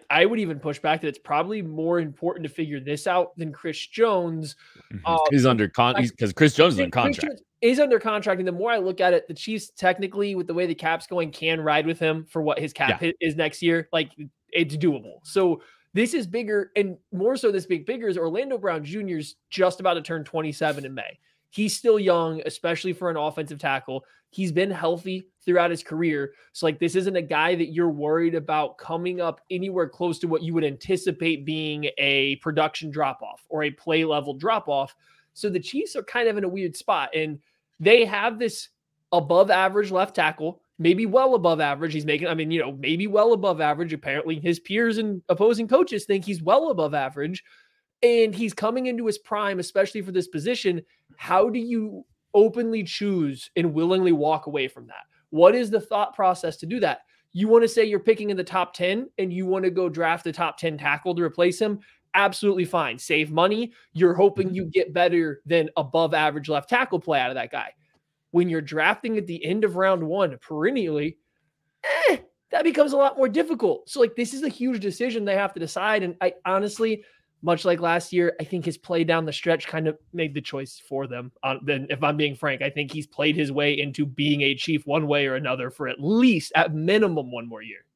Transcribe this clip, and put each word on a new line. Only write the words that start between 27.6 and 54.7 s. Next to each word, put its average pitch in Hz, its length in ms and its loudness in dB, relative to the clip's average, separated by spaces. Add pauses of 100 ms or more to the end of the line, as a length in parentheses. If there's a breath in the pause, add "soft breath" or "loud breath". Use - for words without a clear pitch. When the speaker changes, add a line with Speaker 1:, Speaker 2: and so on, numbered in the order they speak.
Speaker 1:
you're 170 160 2
worried 160 460 0
about 151 420 -2
coming 175 420 -6
up 165 300 -4
anywhere 180 400 -2
close 175 300 -4
to 175 80 -4
what 160 160 -2
you 165 100 -6
would 165 100 0
anticipate 165 840 -4
being 151 500 -4
a 139 380 2
production 156 560 -2
drop-off 135 580 -6
or 151 140 -4
a 147 80 -2
play 160 340 0
level 147 300 -2
drop-off. 147 600 -2 (380)
So 208 160 -4
the 180 100 -2
Chiefs 294 360 -6
are 262 80 -6
kind 240 260 0
of 208 80 0
in 196 60 -2
a 185 40 -2
weird 180 300 -6
spot, 160 380 0
and 156 240 -4 (400)
they 220 260 8
have 214 320 -2
this - 320 -6 (420)
above 175 380 6
average 190 400 2
left 185 240 0
tackle, 160 480 -2 (160)
maybe 175 300 4
well 262 260 4
above 170 260 4
average. 151 340 -2
He's 147 120 -4
making, 151 220 0
I 165 80 -2
mean, 160 160 -2
you 165 100 0
know, 143 120 -6
maybe 156 340 -2
well 208 260 4
above 180 280 0
average. 156 320 0
Apparently 151 460 -6
his 170 200 -2
peers 220 400 0
and 208 300 -4
opposing 214 380 2
coaches 262 380 2
think 196 200 0
he's 180 180 -6
well 269 260 4
above 160 240 0
average, 143 500 -4 (600 soft breath)
and 233 320 4
he's 214 180 -4
coming 240 320 -2
into 240 220 -4
his 202 100 -2
prime, 202 420 -4
especially 196 440 -2
for 185 80 -10
this 180 160 -2
position. 175 560 -2 (320)
How - 340 2
do 220 80 -4
you 220 480 -6 (280)
openly 220 500 4
choose 170 720 -2
and 170 180 2
willingly 180 380 2
walk 151 340 2
away 143 220 -2
from 123 200 -16